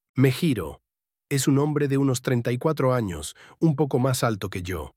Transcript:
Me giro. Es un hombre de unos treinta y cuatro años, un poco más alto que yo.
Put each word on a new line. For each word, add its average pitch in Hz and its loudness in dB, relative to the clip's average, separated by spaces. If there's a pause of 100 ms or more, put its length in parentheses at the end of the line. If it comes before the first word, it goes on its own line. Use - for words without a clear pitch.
(140)
Me 131 4
giro. 107 -4 (460)
Es 139 0
un 139 4
hombre 147 0
de 135 0
unos 135 0
treinta 123 -2
y 123 -2
cuatro 139 0
años, 92 -4 (240)
un 160 2
poco 139 0
más 127 2
alto 107 -2
que 98 -6
yo. 85 -8